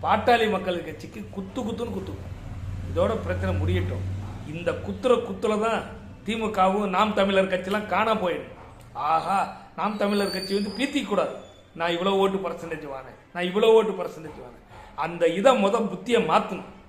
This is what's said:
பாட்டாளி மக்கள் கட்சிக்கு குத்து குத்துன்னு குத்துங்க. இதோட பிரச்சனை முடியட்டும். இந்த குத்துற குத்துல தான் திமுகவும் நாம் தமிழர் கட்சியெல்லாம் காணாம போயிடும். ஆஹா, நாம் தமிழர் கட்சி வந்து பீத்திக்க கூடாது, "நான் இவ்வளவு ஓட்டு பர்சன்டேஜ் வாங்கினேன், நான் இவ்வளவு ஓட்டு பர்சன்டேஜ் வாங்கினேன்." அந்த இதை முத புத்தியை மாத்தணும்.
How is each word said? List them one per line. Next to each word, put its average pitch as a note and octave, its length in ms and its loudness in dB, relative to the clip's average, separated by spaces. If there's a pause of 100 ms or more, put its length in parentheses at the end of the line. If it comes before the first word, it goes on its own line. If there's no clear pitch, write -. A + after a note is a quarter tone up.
பாட்டாளி G#3 480 4
மக்கள் F#3 340 -2
கட்சிக்கு D#3+ 460 -12
குத்து G3 320 -8
குத்துன்னு G#3+ 260 -4
குத்துங்க. F#3+ 380 -8 (680)
இதோட G3+ 280 2
பிரச்சனை F3+ 320 -2
முடியட்டும். F3 460 0 (520)
இந்த E3+ 200 -2
குத்துற G3 300 -6
குத்துல G#3+ 580 2
தான் A3 220 0 (420)
திமுகவும் G3+ 640 2
நாம் G3+ 260 2
தமிழர் F#3+ 340 4
கட்சியெல்லாம் F#3+ 400 -2
காணாம G3+ 400 2
போயிடும். D3+ 240 -4 (400)
ஆஹா, D#3+ 680 0 (160)
நாம் G#3 200 -2
தமிழர் G3+ 340 0
கட்சி F#3+ 240 -4
வந்து G3+ 160 0
பீத்திக்க C4+ 360 -2
கூடாது, F#3+ 300 0 (380)
"நான் E3+ 160 0
இவ்வளவு F3+ 260 2
ஓட்டு F#3+ 200 4
பர்சன்டேஜ் E3 520 -6
வாங்கினேன், C3 300 -14 (160)
நான் F3 100 -2
இவ்வளவு G#3+ 280 6
ஓட்டு A3 180 8
பர்சன்டேஜ் D#3+ 500 -8
வாங்கினேன்." B2 260 -18 (300)
அந்த E3 300 0
இதை G3+ 380 6
முத G3 40 6
புத்தியை G#3 540 0
மாத்தணும். F3 540 0 (120)